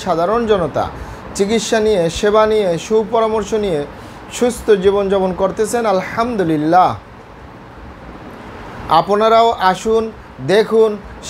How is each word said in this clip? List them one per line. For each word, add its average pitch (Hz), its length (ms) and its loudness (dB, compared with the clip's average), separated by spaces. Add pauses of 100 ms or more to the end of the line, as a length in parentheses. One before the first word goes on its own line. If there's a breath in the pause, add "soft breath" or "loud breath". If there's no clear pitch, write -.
সাধারণ 185 380 0 (100)
জনতা 143 320 0 (540 loud breath)
চিকিৎসা 214 420 0
নিয়ে, 214 220 2 (180)
সেবা 214 320 4
নিয়ে, 214 180 2 (160)
সুপরামর্শ 220 640 0 (140)
নিয়ে 175 160 -2 (580 loud breath)
সুস্থ 240 300 -2 (160)
জীবনযাপন 196 480 2 (100)
করতেছেন 208 440 0
আলহামদুলিল্লাহ। 180 1040 2 (2000)
আপনারাও 220 500 4 (220)
আসুন, 220 320 0 (480)
দেখুন, 220 400 4 (380)